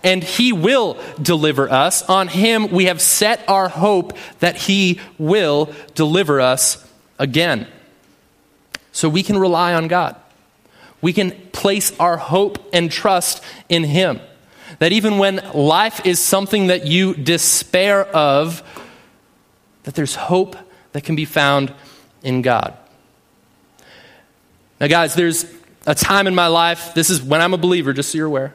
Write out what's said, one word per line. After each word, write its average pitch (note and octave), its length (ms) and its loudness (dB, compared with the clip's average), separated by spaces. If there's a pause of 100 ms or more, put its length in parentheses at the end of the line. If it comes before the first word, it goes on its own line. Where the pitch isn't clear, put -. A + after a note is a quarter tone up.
and F#3 200 0
he A#3+ 300 0
will G3+ 460 0 (200)
deliver D3 480 0
us. C#3 360 2
On F#3+ 240 0
him G#3+ 420 0
we F3+ 160 2
have F3 160 0
set A3 460 0
our F#3+ 220 2
hope F3+ 460 0 (240)
that E3+ 160 0
he F#3+ 440 0 (180)
will D#3 560 0 (220)
deliver D#3 440 2
us B2+ 380 2 (400)
again." C#3 480 0 (1300)
So - 180 -2
we F3+ 140 0
can G#3 140 0
rely F3 360 2
on E3 140 0
God. F3 280 -2 (880)
We F3+ 100 0
can F3+ 200 0 (200)
place G3 480 -2
our E3+ 180 0
hope F#3+ 420 -2 (120)
and E3+ 200 0
trust - 520 -2 (240)
in E3 160 0
him. D3+ 380 0 (580)
That E3+ 120 2
even G#3 260 2
when G3 240 0 (120)
life D#3+ 520 2
is F3+ 140 2
something G3 480 0
that F3+ 180 0
you F#3 300 2
despair F#3 880 0
of, D#3+ 580 0 (1200)
that C#3+ 120 -12
there's D3 200 -4
hope F#3 400 -2 (380)
that D3 100 -8
can D#3+ 120 -4
be D3+ 100 -4
found C#3 480 2 (480)
in B2+ 200 -2
God. A#2+ 320 0 (2000)
Now, C#3+ 80 0
guys, D#3+ 280 2
there's E3+ 300 0 (400)
a D3+ 100 2
time G3 320 0
in F#3 80 0
my F3 120 2
life, E3 480 0
this E3 140 0
is D#3+ 120 0
when C#3+ 180 0
I'm F3 140 2
a F3+ 40 -2
believer, E3 360 0
just C#3+ 180 -4
so D#3+ 60 -6
you're D#3 100 -2
aware C#3 280 -4